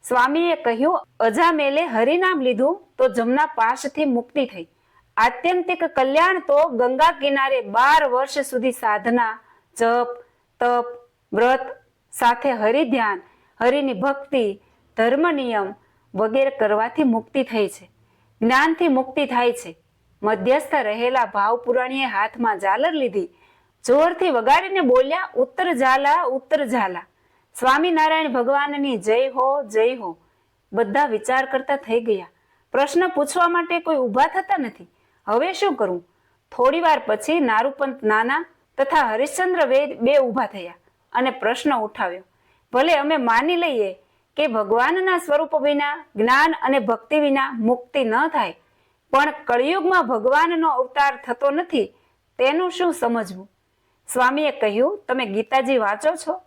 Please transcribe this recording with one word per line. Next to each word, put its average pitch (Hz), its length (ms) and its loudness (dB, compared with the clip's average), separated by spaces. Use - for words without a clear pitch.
સ્વામીએ 294 520 0
કહ્યું, 269 460 0
"અજામેલે 302 680 2
હરિ 247 320 0
નામ 370 220 0
લીધું 254 480 0
તો 254 100 4
જમના 247 380 0
પાશથી 277 580 -2
મુક્તિ 247 420 -2
થઈ. 180 220 -16
આત્યંતિક 339 680 0
કલ્યાણ 320 560 2
તો 294 280 2
ગંગા 262 520 2
કિનારે 269 400 0
બાર 262 480 2
વર્ષ 262 300 -2
સુધી 254 340 -2
સાધના, 233 640 -2
જપ, 233 280 2
તપ, 240 260 0
વ્રત 247 520 0
સાથે 240 380 0
હરિ 233 340 2
ધ્યાન, 220 380 -2
હરિની 262 320 0
ભક્તિ, 254 680 -2
ધર્મ 269 340 2
નિયમ 226 440 -4
વગેરે 220 360 0
કરવાથી 220 540 0
મુક્તિ 233 380 0
થઈ 220 260 -2
છે. - 220 -16
જ્ઞાનથી 302 480 2
મુક્તિ 262 380 0
થાય 240 260 0
છે." 185 240 -12
મધ્યસ્થ 220 520 0
રહેલા 240 500 0
ભાવ 208 320 0
પુરાણીએ 254 480 -2
હાથમાં 220 540 -2
ઝાલર 220 340 0
લીધી, 208 360 -2
જોરથી 330 440 2
વગાડીને 320 500 2
બોલ્યા, 277 560 2
"ઉત્તર 339 360 0
ઝાલા, 269 500 2
ઉત્તર 269 420 -2
ઝાલા. 202 420 -4
સ્વામિનારાયણ 311 800 2
ભગવાનની 277 640 -2
જય 220 320 0
હો, 269 340 0
જય 220 340 0
હો." 185 220 -10
બધા 233 340 0
વિચાર 254 400 -2
કરતા 269 300 -4
થઈ 240 240 -2
ગયા. 208 280 -4
પ્રશ્ન 285 360 2
પૂછવા 339 400 0
માટે 339 320 -2
કોઈ 320 160 -2
ઊભા 247 300 0
થતા 381 320 -4
નથી. 220 320 -10
હવે 269 240 0
શું 370 220 0
કરવું? 180 340 -4
થોડી 277 240 2
વાર 311 260 2
પછી 226 340 0
નારુપંત 262 640 -2
નાના 226 400 0
તથા 277 180 2
હરિશ્ચંદ્ર 294 680 0
વૈદ 269 340 0
બે 247 160 2
ઊભા 233 300 0
થયા 175 280 -14
અને 254 180 0
પ્રશ્ન 254 460 -2
ઉઠાવ્યો, 196 460 -6
"ભલે 294 240 4
અમે 294 200 0
માની 254 400 2
લઈએ 247 360 -2
કે 302 100 0
ભગવાનના 262 720 0
સ્વરૂપ 311 380 -2
વિના, 294 480 -2
જ્ઞાન 269 460 2
અને 269 160 2
ભક્તિ 247 420 -2
વિના 277 320 0
મુક્તિ 247 520 -2
ન 240 240 0
થાય, 233 300 -4
પણ 294 220 2
કળિયુગમાં 320 640 2
ભગવાનનો 294 600 2
અવતાર 269 480 0
થતો 269 340 -2
નથી, 320 440 -2
તેનું 311 320 2
શું 359 240 -2
સમજવું?" 202 560 -4
સ્વામીએ 269 380 0
કહ્યું, 262 580 0
"તમે 254 180 -2
ગીતાજી 233 520 0
વાંચો 220 360 0
છો?" 359 320 -8